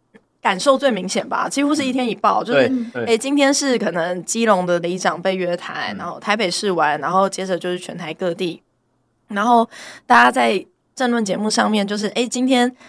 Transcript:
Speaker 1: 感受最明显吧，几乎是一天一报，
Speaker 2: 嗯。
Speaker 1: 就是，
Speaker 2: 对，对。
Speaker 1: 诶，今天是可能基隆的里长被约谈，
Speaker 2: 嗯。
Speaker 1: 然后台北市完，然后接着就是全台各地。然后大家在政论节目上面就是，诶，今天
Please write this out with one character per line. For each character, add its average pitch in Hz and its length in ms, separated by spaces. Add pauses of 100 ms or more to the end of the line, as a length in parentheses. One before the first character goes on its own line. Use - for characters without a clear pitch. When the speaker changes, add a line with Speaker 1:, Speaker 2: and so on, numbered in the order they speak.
(400)
Speaker 1:
感 190 180
受 269 200
最 277 120
明 185 160
显 - 220
吧， - 180
几 277 160
乎 294 120
是 302 100
一 254 80
天 254 160
一 202 60
报， 214 280
Speaker 2:
嗯。 - 40
Speaker 1:
就 233 80
是， 262 140
Speaker 2:
对， 240 360
对。 - 20
Speaker 1:
诶， 226 120
今 277 180
天 277 160
是 277 260
可 170 120
能 175 340
基 233 220
隆 185 180
的 175 140
里 175 180
长 175 240
被 190 160
约 175 180
谈， - 400
Speaker 2:
嗯。 - 40
Speaker 1:
然 165 80
后 175 120
台 208 160
北 208 160
市 190 220
完， 151 280
然 143 100
后 190 180
接 190 160
着 185 140
就 180 120
是 180 80
全 175 200
台 165 160
各 175 180
地。 180 300 (680)
然 202 160
后 233 240 (380)
大 247 160
家 247 80
在 233 340 (300)
政 247 160
论 233 140
节 190 100
目 208 140
上 214 220
面 202 160
就 208 100
是， 208 120
诶， 240 200
今 247 180
天 247 240 (180)